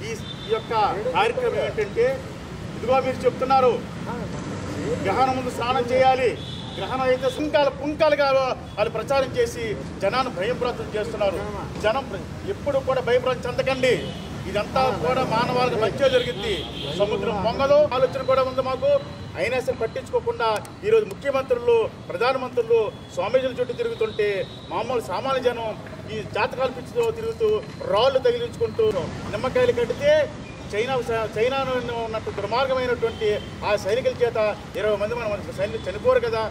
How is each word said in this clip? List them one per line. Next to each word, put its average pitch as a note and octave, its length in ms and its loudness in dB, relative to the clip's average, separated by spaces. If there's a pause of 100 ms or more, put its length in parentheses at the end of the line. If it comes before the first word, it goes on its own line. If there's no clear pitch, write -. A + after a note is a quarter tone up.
ఈ, A#3 40 -6 (360)
ఈ G3+ 60 0
యొక్క A3 200 -4 (420)
కార్యక్రమం A3+ 500 2
ఏంటంటే, G#3 400 0 (680)
ఇదిగో B3+ 320 2
మీరు B3+ 180 -2
చెప్తున్నారు, B3+ 480 4 (1300)
గ్రహణం B3+ 340 4
ముందు B3 200 -4
స్నానం A#3+ 340 0
చేయాలి, C4 380 6 (480)
గ్రహణం B3+ 340 -2
అయితే B3+ 240 2
సుంకాలు, D4 360 4 (100)
పుంకాలుగా D4 460 4 (500)
వాళ్ళు G#3+ 200 0
ప్రచారం C4 400 2
చేసి A#3 280 0 (380)
జనాన్ని B3 360 2
భయభ్రాంతులు A#3 580 -2
చేస్తున్నారు. G#3 420 0 (460)
జనం B3+ 240 2
ప్ర-, - 160 -8 (300)
ఎప్పుడు C4+ 240 0 (100)
కూడా C4 200 2
భయభ్రాంతి B3 380 2
చెందకండి, B3+ 460 2 (560)
ఇదంతా G#3 320 0 (240)
కూడా B3+ 160 2 (100)
మానవాళికి B3 500 2
మంచిగా A3 320 2
జరిగింది. A#3 400 0 (460)
సముద్రం G#3+ 360 0 (100)
పొంగదు C4+ 340 6 (160)
ఆలోచన F#4 340 2
కూడా C5 200 6
ఉంది B4+ 200 -2
మాకు, C#4+ 220 2 (480)
అయినా A#3 260 0
సరే B3 160 -2
పట్టించుకోకుండా A#3 680 -2 (380)
ఈరోజు G#3+ 260 6
ముఖ్యమంత్రులు, A#3+ 640 2 (340)
ప్రధానమంత్రులు A#3 680 2 (360)
స్వామీజీల B3 440 0
చుట్టూ A#3+ 220 -2
తిరుగుతుంటే A3 460 0 (440)
మామూలు A3 380 -2
సామాన్య B3+ 380 -2
జనం A#3 220 0 (440)
ఈ - 20 -8 (200)
జాతకాల B3 420 0
పిచ్చితో A#3+ 260 -2 (140)
తిరుగుతూ A3+ 300 -2 (440)
రాళ్ళు B3+ 340 4
తగిలించుకుంటూ A#3+ 600 0 (480)
నిమ్మకాయలు B3 460 2
కడితే B3 320 2 (640)
చైనా, A#3+ 220 0 (400)
చైనాలో B3+ 380 2 (340)
ఉన్నట్టు A3 300 -4
దుర్మార్గమైనటువంటి A#3 920 0 (380)
ఆ G3+ 40 2 (140)
సైనికుల B3 380 0
చేత A3+ 160 0 (400)
ఇరవై G#3 240 2
మంది A3 160 -2
మన G#3 400 -6
సైనికులు G#3+ 280 -4
చనిపోరు A3+ 400 2
కదా A3 240 0